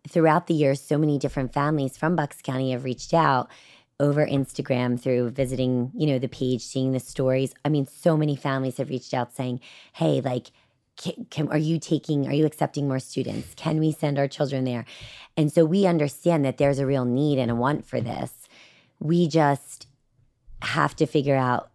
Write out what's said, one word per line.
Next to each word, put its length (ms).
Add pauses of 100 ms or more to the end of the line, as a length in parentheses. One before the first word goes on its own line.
throughout 400
the 60
years, 260
so 180
many 180
different 360
families 440
from 200
Bucks 260
County 300
have 100
reached 320
out 340 (520)
over 260
Instagram 720
through 300
visiting, 640
you 140
know, 100
the 100
page, 340
seeing 280
the 80
stories. 560 (100)
I 40
mean, 180
so 300
many 180
families 440
have 120
reached 240
out 180
saying, 280 (320)
"Hey, 280
like, 300 (460)
can, 340
can, 180
are 80
you 220
taking, 480
are 80
you 100
accepting 440
more 100
students? 560
Can 240
we 140
send 260
our 80
children 380
there?" 200 (520)
And 160
so 120
we 220
understand 580
that 140
there's 220
a 60
real 180
need 340
and 140
a 20
want 320
for 140
this. 320 (680)
We 300
just 580 (760)
have 340
to 100
figure 300
out 380